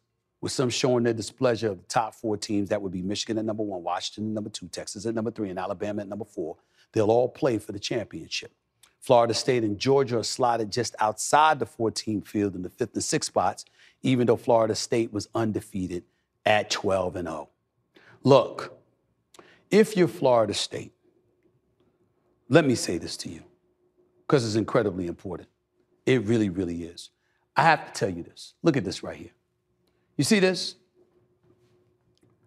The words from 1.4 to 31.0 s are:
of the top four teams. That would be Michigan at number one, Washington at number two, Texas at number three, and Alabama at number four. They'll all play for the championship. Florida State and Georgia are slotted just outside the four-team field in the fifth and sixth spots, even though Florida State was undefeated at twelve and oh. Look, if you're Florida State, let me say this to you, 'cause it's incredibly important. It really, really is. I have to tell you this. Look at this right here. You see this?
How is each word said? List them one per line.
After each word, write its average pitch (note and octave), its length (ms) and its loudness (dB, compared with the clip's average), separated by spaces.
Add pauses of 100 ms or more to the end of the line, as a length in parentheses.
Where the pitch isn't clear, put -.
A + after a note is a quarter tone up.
of G2 100 -4
the - 100 -20
top A2 280 -2
four G#2+ 220 -2
teams. G2+ 320 -2
That G#2 120 0
would F#2+ 120 -6
be F2+ 80 -6
Michigan G2+ 360 -4
at A2 80 -2
number A2 160 -4
one, F#2+ 220 -6
Washington F#2+ 480 -6
at - 20 -6
number A2 160 -6
two, F2+ 200 -14
Texas F#2 360 -10
at A2+ 80 -2
number A2+ 180 -4
three, G#2+ 180 -6
and F#2 100 -8
Alabama G2+ 420 -6
at G2 60 -10
number G2+ 180 -10
four. E2+ 300 -10 (380)
They'll G#2+ 180 4
all B2 160 4
play A#2+ 300 0
for - 160 -8
the - 60 -10
championship. - 720 -8 (500)
Florida A#2 320 6
State B2 300 0
and G#2 140 -2
Georgia B2+ 420 2
are G#2 40 -2
slotted A#2 480 -2
just - 280 -4
outside D3 600 2
the A2+ 60 -4
four-team G#2+ 560 -4
field G2+ 340 -2
in F2+ 80 -8
the F2+ 60 -10
fifth - 240 -6
and G2 100 -2
sixth - 240 -2
spots, - 380 -2 (360)
even B2 260 2
though A2+ 100 4
Florida A2+ 380 2
State A#2 360 -2
was G2+ 240 -6
undefeated G2 680 -4 (420)
at G#2+ 240 2
twelve F#2+ 460 0
and F2 120 -6
oh. D2+ 220 -10 (720)
Look, - 540 4 (920)
if G#3+ 260 4
you're F3+ 120 6
Florida A#2 460 2
State, - 400 -8 (1600)
let D3+ 160 6
me B2 100 4
say - 220 -4
this E2 200 -10
to - 120 -12
you, - 140 -16 (840)
'cause C3 180 2
it's G#2+ 100 -2
incredibly G2+ 520 -2
important. E2+ 420 -12 (560)
It B2+ 180 2
really, G#2+ 260 2
really E2+ 340 -4
is. E2+ 280 -16 (440)
I C#3 80 4
have D#3 220 4
to - 120 -16
tell G#2 120 0
you E2+ 140 -8
this. - 400 -20
Look D#3+ 120 4
at A#2 80 0
this F2+ 200 -8
right D#2+ 140 -10
here. E2+ 140 -18 (880)
You D3 60 2
see G#3 160 4
this? F#3 360 0 (1700)